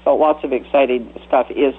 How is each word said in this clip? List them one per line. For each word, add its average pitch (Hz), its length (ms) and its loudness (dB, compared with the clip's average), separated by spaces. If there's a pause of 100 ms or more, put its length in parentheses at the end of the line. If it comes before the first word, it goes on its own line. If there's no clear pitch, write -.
So 143 100 4
lots 151 300 2
of 131 80 -6
exciting 127 600 -2 (140)
stuff 131 220 0
is 135 300 0